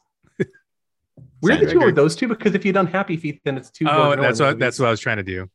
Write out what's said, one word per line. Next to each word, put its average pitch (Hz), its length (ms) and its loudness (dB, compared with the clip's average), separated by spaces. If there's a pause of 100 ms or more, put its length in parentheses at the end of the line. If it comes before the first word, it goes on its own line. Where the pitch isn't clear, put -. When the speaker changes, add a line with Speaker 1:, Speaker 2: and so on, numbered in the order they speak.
(380)
Speaker 1:
<laughs> - 1040 -14
Speaker 2:
Weird 220 180 2
that - 80 4
Speaker 1:
Soundtrack. - 40 -2
Speaker 2:
you 349 60 2
went 294 80 4
with 175 100 4
those 156 200 2
two, 254 120 -2
because 208 260 -2
if 190 100 -4
you'd 196 80 2
done 196 140 2
Happy 185 300 -4
Feet, 151 280 -10
then 139 120 -4
it's 127 140 -14
two - 180 -6
Speaker 1:
Oh, 147 80 2
Speaker 2:
Gordon 143 280 2
Speaker 1:
that's 117 160 0
Speaker 2:
Nolan 139 140 2
Speaker 1:
what, 113 40 -8
that's 123 200 -2
Speaker 2:
movies. - 20 -6
Speaker 1:
what 123 80 2
I - 20 2
was 110 100 -2
trying 117 180 -4
to 101 40 -6
do. 92 320 -10